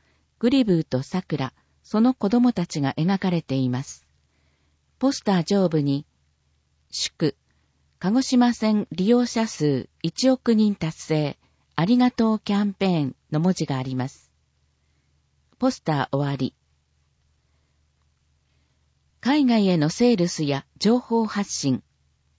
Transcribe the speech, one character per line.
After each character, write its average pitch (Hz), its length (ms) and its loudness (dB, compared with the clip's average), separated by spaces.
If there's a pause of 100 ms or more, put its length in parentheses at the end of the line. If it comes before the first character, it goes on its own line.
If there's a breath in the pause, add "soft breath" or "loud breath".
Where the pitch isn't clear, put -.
(400)
グ 233 100 2
リ 262 140 2
ブ 180 160 2
ー 156 40 -2
と 131 200 -4
さ 185 180 -6
く - 160 -6
ら、 131 160 -6 (300)
そ 214 180 -2
の 254 120 4
子 - 160 -2
供 247 240 4
た 170 120 -2
ち 156 160 -6
が 135 120 -2
描 190 240 0
か 190 120 -2
れ 170 120 -2
て 135 140 -6
い 131 140 0
ま 123 140 -4
す。 - 220 -20 (920)
ポ 269 120 2
ス - 120 -6
タ 202 100 0
ー 175 100 2
上 196 260 2
部 156 120 0
に、 143 240 -2 (840)
祝、 - 440 -4 (640)
鹿 180 120 -2
児 254 100 2
島 247 320 2
線 214 380 -2
利 185 160 -2
用 240 180 4
者 226 220 -2
数 147 420 -2 (120)
一 226 280 0
億 254 240 0
人 214 220 2
達 - 260 -8
成、 151 380 -4 (360)
あ 160 100 0
り 240 120 2
が 247 140 4
と 220 220 0
う 214 60 -4
キ - 140 -4
ャ 202 100 0
ン 202 100 -2
ペ 196 120 -4
ー 170 220 0
ン - 80 -10 (160)
の 151 80 0
文 180 140 2
字 160 120 -4
が 139 120 -4
あ 131 60 -4
り 131 120 -6
ま 127 120 -4
す。 - 240 -18 (1300)
ポ 254 120 0
ス - 100 -8
タ 147 300 -2
ー - 40 -4
終 143 140 -2
わ 139 60 -4
り。 131 180 -4 (2750)
海 285 240 2
外 226 220 4
へ 180 100 2
の 151 120 2
セ 240 240 2
ー - 20 0
ル 175 120 0
ス - 160 -6
や 139 220 -4 (120)
情 233 220 2
報 226 260 -2
発 208 260 -6
信。 131 320 -4 (560)